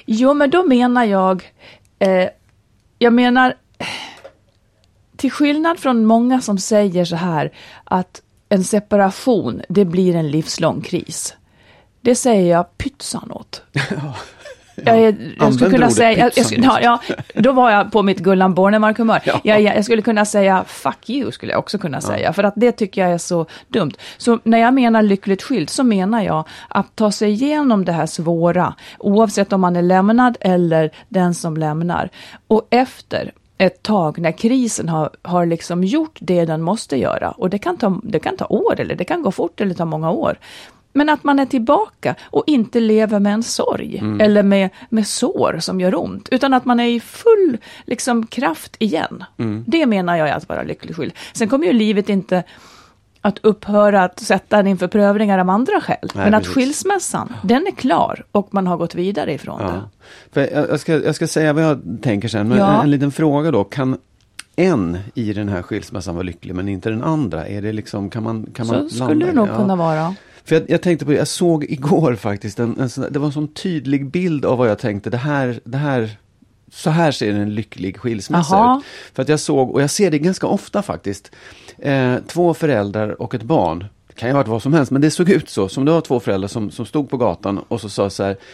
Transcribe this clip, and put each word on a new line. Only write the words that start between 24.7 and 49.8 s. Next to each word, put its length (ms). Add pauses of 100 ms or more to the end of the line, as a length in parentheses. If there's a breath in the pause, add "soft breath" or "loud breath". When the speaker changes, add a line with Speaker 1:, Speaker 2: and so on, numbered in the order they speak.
Speaker 1:
menar 280
lyckligt 400
skild, 280
så 140
menar 380
jag 220 (240 loud breath)
att 280
ta 160
sig 180
igenom 540
det 80
här 140
svåra, 680 (240 loud breath)
oavsett 540
om 80
man 160
är 60
lämnad 580
eller 500 (180 loud breath)
den 260
som 220
lämnar. 540 (360 loud breath)
Och 240
efter 600 (260)
ett 240
tag, 360
när 140
krisen 560
har, 220 (120)
har 240
liksom 380
gjort 360
det 240
den 180
måste 340
göra, 340
och 200
det 80
kan 180
ta, 260
det 160
kan 180
ta 100
år, 340
eller 140
det 100
kan 180
gå 100
fort, 280
eller 140
ta 100
många 260
år. 280 (540 loud breath)
Men 160
att 160
man 140
är 80
tillbaka 760
och 240
inte 340
lever 400
med 140
en 80
sorg 560
Speaker 2:
Mm. 220
Speaker 1:
eller 220
med, 280 (180 loud breath)
med 180
sår 540
som 200
gör 200
ont, 300
utan 240
att 100
man 160
är 80
i 120
full, 560 (280 loud breath)
liksom, 420
kraft 520
igen. 460 (140)
Speaker 2:
Mm. 280
Speaker 1:
Det 200